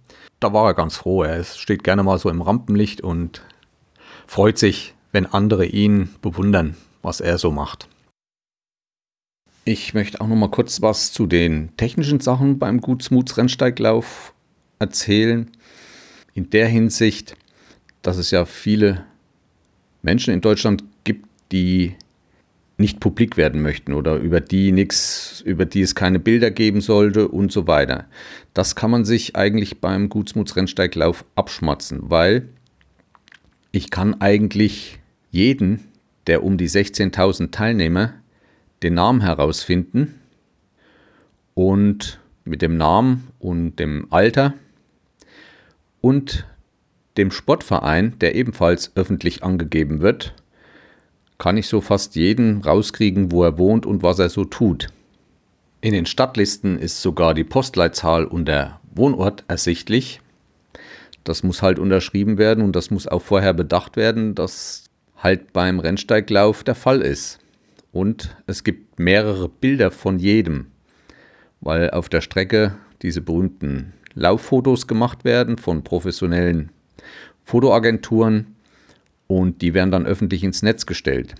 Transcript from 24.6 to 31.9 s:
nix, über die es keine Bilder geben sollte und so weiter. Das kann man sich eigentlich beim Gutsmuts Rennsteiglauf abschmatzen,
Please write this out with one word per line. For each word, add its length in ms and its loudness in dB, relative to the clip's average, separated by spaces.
nix, 720 -2
über 240 -2
die 160 -2
es 160 0
keine 240 2
Bilder 320 2
geben 280 2
sollte 460 4
und 240 0
so 160 -2
weiter. 380 2
Das 220 -2
kann 140 0
man 140 2
sich 300 -2
eigentlich 460 0
beim 280 -2
Gutsmuts 460 -6
Rennsteiglauf 720 -2
abschmatzen, 680 -4